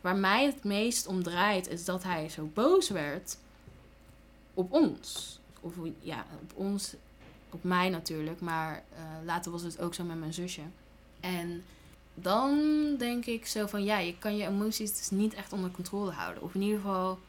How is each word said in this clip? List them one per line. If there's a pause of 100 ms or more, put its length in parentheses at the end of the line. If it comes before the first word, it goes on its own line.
Waar
mij
het
meest
om
draait
is
dat
hij
zo
boos
werd (1160)
op
ons. (220)
Of
hoe,
ja, (160)
op
ons, (560)
op
mij
natuurlijk,
maar, (100)
eh, (220)
later
was
het
ook
zo
met
mijn
zusje. (580)
En (500)
dan (400)
denk
ik
zo
van,
ja,
je
kan
je
emoties
dus
niet
echt
onder
controle
houden.
Of
in
ieder
geval (100)